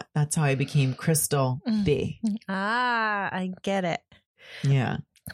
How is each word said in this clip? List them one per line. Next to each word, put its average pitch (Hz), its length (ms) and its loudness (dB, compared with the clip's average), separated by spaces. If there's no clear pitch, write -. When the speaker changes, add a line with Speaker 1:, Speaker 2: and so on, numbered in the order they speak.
Speaker 1:
that's 147 220 0
how 160 80 2
I 135 120 2
became 135 380 2
Crystal 139 720 0
Speaker 2:
Mm. 214 200 0
Speaker 1:
B. - 340 0
Speaker 2:
Ah, 214 840 -2
I 185 200 -4
get 196 220 0
it. - 160 -2
Speaker 1:
Yeah. 139 340 2